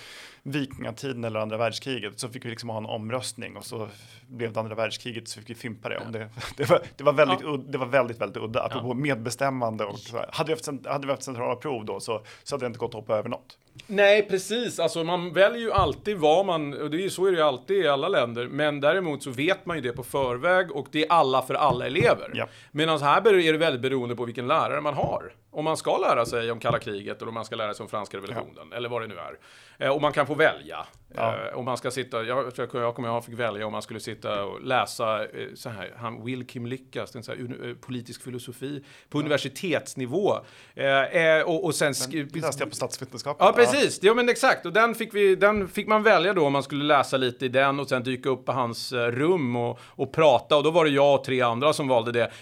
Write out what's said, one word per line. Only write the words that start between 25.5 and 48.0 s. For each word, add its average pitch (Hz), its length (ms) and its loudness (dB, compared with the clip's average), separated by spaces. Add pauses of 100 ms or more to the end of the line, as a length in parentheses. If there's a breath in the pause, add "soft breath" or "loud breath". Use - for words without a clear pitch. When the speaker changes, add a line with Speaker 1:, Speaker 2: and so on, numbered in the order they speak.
Speaker 2:
Om 151 120 -6
man 156 120 0
ska 156 220 0
lära 120 280 2
sig 117 240 -2
om 113 100 -4
kalla 117 180 0
kriget 104 380 -8
eller 113 120 -10
om 113 60 -8
man 110 100 -6
ska 113 120 -10
lära 107 180 -4
sig 113 100 -12
om 98 60 -14
franska 101 260 -6
revolutionen 98 540 -10
Speaker 1:
Ja. 92 60 -12
Speaker 2:
eller 120 120 -6
vad 117 140 -4
det 113 60 -10
nu 101 100 -14
är. 71 200 -12 (480 loud breath)
Eh, 135 40 2
och 143 120 0
man 147 100 2
kan 143 140 2
få 147 80 -4
välja. 80 520 0 (300)
Speaker 1:
Ja. 113 180 0 (140)
Speaker 2:
Eh, - 60 -10
och 127 100 -6
man 123 120 -2
ska 127 140 -6
sitta, 123 320 -6
jag, 120 160 -2
jag, 123 180 -4
jag 120 380 -4
kommer 117 140 -6
ihåg, 117 80 -2
jag 117 80 -6
fick 117 140 -16
välja 110 280 -4
om 107 60 -6
man 107 100 -6
skulle 110 180 -12
sitta 107 440 -6
och 98 180 -10
läsa, 110 640 -2
eh, - 40 -10 (260)
så - 140 -14
här, 92 280 -12
han, 117 280 -10
Will 123 220 -8
Kim 120 200 -10
Lyckas, 127 500 -10
en 120 60 -14
så 123 100 -10
här 110 60 -10
uni-, 123 320 -10
eh, 120 60 -10
politisk 123 460 -12
filosofi 131 640 -12 (240 loud breath)
på 147 100 -4
Speaker 1:
Ja. 147 40 0
Speaker 2:
universitetsnivå. 143 1120 -2 (400 loud breath)
Eh, 139 280 2
eh, 160 400 4
och, 180 220 0
och 151 100 0
sen 160 120 2
Speaker 1:
Men 139 80 0
Speaker 2:
skri-, 143 460 -6
Speaker 1:
läste 147 220 -2
jag 120 80 -4
på - 60 -12
statsvetenskapen. 139 720 -2
Speaker 2:
Ja, 214 100 8
Speaker 1:
Ja. 240 80 8
Speaker 2:
precis. 240 380 2
Ja, 208 120 8
men 240 140 2
exakt. 233 380 2
Och 175 60 -8
den 220 220 4
fick 220 200 -6
vi, 196 220 6
den 202 320 4
fick 202 180 -4
man 214 160 4
välja 202 320 6
då 160 120 4
om 139 60 4
man 139 100 2
skulle 143 220 -4
läsa 143 320 4
lite 127 280 0
i 131 40 0
den 139 320 2
och 135 80 -6
sen 131 140 0